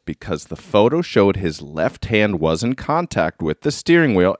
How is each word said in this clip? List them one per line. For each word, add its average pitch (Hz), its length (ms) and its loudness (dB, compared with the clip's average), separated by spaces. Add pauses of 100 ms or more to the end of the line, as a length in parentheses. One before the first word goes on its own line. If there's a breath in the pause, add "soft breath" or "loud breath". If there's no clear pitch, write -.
because 78 400 -8
the 82 120 -12
photo 120 440 2
showed 98 360 2
his 85 240 -6
left 78 440 -6
hand 107 360 0
was 80 220 0
in 123 120 -2
contact - 680 -4
with - 200 -4
the 147 100 -2
steering 160 440 2
wheel," 92 240 4